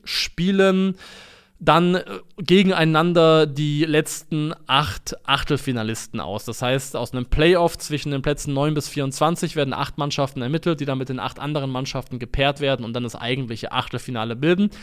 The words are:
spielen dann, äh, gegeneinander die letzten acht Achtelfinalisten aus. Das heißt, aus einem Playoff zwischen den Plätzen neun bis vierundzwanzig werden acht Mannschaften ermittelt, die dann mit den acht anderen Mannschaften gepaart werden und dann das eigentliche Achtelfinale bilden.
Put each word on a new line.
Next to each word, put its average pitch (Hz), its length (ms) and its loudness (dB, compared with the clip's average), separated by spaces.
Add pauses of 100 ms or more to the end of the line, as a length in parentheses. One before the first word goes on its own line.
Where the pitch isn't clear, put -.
spielen 190 920 2 (640)
dann, 170 360 4
äh, 180 80 -2 (340)
gegeneinander 165 1120 4
die 147 360 -2
letzten 156 680 -2 (140)
acht - 480 0 (120)
Achtelfinalisten 123 920 -2
aus. 87 260 -8
Das 113 160 -8
heißt, 131 340 -2
aus 120 180 -6
einem 127 120 -4
Playoff 170 520 4
zwischen 147 340 -6
den 139 100 -4
Plätzen 147 320 -4
neun 147 220 0
bis 147 120 -4
vierundzwanzig 151 680 -2
werden 143 180 0
acht - 240 -6
Mannschaften 143 440 -2
ermittelt, 156 380 -2
die 143 60 -4
dann 135 140 -2
mit 131 100 -6
den 127 100 -6
acht - 200 -8
anderen 143 320 -4
Mannschaften 131 480 -6
gepaart 139 400 0
werden 135 260 0
und 113 80 -6
dann 123 100 -2
das 117 120 -6
eigentliche 120 560 -4
Achtelfinale 117 640 -4
bilden. 175 340 4 (140)